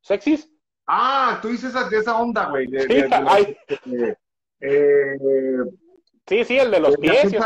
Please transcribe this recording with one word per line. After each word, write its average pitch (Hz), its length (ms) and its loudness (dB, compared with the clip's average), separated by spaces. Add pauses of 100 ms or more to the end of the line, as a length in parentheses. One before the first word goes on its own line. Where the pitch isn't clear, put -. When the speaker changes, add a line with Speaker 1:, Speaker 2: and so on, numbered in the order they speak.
Speaker 1:
¿Sexys? - 500 -2 (360)
Speaker 2:
Ah, 240 560 0
tú 220 60 -6
dices 247 260 -6
esa, 247 140 -4
de 214 100 -2
esa 220 200 -2
onda, 226 300 -2
güey. 135 200 -4
De, 135 140 -4
Speaker 1:
Sí, 131 60 -2
Speaker 2:
de, 139 140 4
de 135 60 -2 (120)
los, 139 120 2
Speaker 1:
ay. 202 240 2 (300)
Speaker 2:
eh, 123 300 -4 (440)
eh, 139 560 2 (1120)
Speaker 1:
Sí, 220 180 0
sí, 240 140 0
el 254 120 2
de 220 100 2
los - 120 4
Speaker 2:
de 214 60 2
Speaker 1:
pies - 160 2
y 254 40 6
Speaker 2:
hacer 202 200 2
Speaker 1:
esas 220 80 0